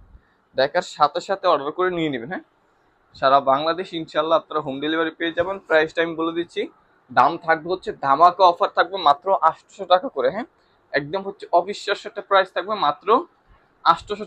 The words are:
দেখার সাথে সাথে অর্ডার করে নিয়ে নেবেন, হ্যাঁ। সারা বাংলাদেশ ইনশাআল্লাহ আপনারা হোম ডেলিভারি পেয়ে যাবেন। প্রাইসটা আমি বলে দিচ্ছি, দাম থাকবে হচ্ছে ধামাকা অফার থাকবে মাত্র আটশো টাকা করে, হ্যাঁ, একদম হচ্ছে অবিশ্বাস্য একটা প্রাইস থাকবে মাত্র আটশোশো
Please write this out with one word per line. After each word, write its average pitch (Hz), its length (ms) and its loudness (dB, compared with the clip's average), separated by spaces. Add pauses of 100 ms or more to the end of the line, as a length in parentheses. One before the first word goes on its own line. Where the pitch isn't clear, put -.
(560)
দেখার 143 300 -2 (100)
সাথে 180 320 0
সাথে 190 240 -4
অর্ডার 143 260 -2
করে 185 200 0
নিয়ে 160 160 -2
নেবেন, 120 200 -8
হ্যাঁ। - 100 -10 (720)
সারা 139 220 4 (140)
বাংলাদেশ 165 360 0 (120)
ইনশাআল্লাহ 156 420 0
আপনারা 151 240 -6
হোম 135 180 -6
ডেলিভারি 160 360 -2
পেয়ে 165 180 -4
যাবেন। 185 180 -2 (120)
প্রাইসটা 160 380 0
আমি 170 160 -6
বলে 165 160 -4
দিচ্ছি, 170 240 -6 (500)
দাম 127 200 4 (140)
থাকবে 160 280 0
হচ্ছে 185 160 -6 (160)
ধামাকা 175 460 4
অফার 180 260 0
থাকবে 185 200 0 (100)
মাত্র 143 200 2 (220)
আটশো - 340 -6 (100)
টাকা 185 220 2
করে, 131 200 0
হ্যাঁ, 247 120 -8 (460)
একদম 147 340 -4
হচ্ছে - 180 -12 (140)
অবিশ্বাস্য 202 500 -4
একটা 202 200 -12
প্রাইস 190 260 4
থাকবে 196 200 -4 (120)
মাত্র 170 220 -2 (760)
আটশোশো 202 420 0